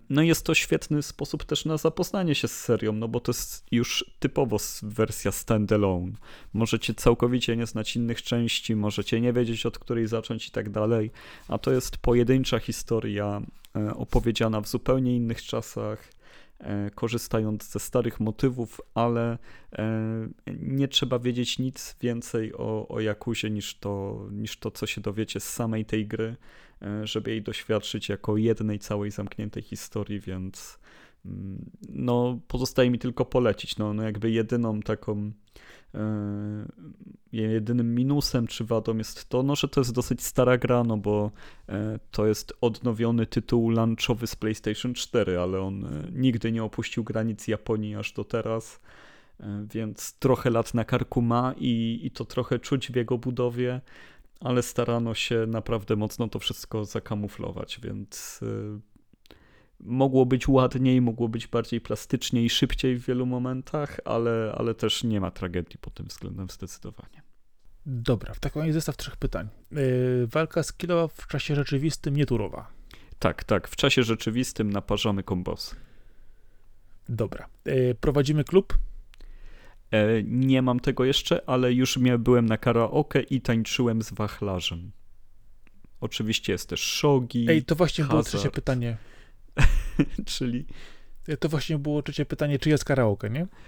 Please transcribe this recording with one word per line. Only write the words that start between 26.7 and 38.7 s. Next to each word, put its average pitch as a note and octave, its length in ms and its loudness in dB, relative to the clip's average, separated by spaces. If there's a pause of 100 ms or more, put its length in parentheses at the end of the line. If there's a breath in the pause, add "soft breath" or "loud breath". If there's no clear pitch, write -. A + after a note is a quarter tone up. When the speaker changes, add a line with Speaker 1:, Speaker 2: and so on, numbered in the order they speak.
Speaker 1:
e, G#2+ 260 -6
żeby A2 240 -4
jej A2+ 100 -2
doświadczyć - 680 -4
jako G#2 280 0
jednej G#2+ 420 2
całej G#2 320 -4
zamkniętej G#2 520 -8
historii, G#2 560 -8
więc, F#2 600 -10 (460 soft breath)
mm, F#2+ 460 -10 (180)
no, B2 580 0
pozostaje B2+ 420 2
mi A#2+ 100 0
tylko B2 260 -2
polecić. - 520 0
No, G#2 160 -2
no G#2+ 100 -2
jakby A2 280 -2
jedyną A2 500 0
taką, G#2+ 500 -4 (600 loud breath)
e, - 60 -8 (1300)
jedynym A2+ 640 0
minusem C3 520 2
czy - 160 -6
wadą A2 340 0